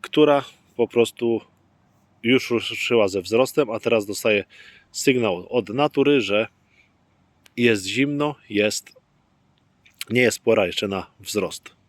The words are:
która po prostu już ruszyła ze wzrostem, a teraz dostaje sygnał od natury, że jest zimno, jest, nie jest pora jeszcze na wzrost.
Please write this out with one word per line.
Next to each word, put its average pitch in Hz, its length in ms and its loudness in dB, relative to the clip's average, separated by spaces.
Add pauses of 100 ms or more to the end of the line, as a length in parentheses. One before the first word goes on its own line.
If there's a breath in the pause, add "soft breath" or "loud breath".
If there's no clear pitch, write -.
która 143 420 2 (320)
po 117 120 0
prostu 117 540 0 (840)
już 123 260 2
ruszyła 113 580 0
ze 95 140 -4
wzrostem, 113 480 0
a 110 100 -6
teraz 113 260 0
dostaje 101 380 -2 (480 loud breath)
sygnał 98 580 0
od 113 200 -2
natury, 139 520 0
że 104 260 -2 (1080 soft breath)
jest 113 280 2
zimno, 143 500 -2 (140)
jest, 104 460 -2 (1120)
nie 120 120 2
jest 117 180 2
pora 107 260 4
jeszcze 95 220 -4
na 95 200 -4 (120)
wzrost. - 560 -6 (140)